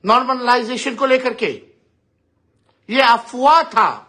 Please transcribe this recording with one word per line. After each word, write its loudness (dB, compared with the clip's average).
नॉर्मलाइजेशन 0
को -2
लेकर 0
के, -6
ये -2
अफवाह 2
था। 0